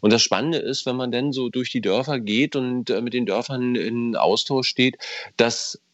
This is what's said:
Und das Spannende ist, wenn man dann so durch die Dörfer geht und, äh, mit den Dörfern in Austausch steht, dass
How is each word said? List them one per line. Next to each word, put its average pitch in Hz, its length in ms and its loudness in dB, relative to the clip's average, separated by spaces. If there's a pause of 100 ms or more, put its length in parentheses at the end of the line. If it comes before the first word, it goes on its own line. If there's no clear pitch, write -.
Und 110 120 6
das 113 80 6
Spannende 135 380 0
ist, 135 260 -4
wenn 127 120 -2
man 127 140 -4
dann 131 200 0
so 127 180 -2
durch 123 220 -4
die 123 100 -2
Dörfer 127 380 0
geht 113 360 0
und, 123 360 -2
äh, 113 100 0
mit 120 120 -4
den 123 120 0
Dörfern 123 500 0
in 117 400 -2
Austausch 120 520 2
steht, - 300 2 (380)
dass - 440 0 (140)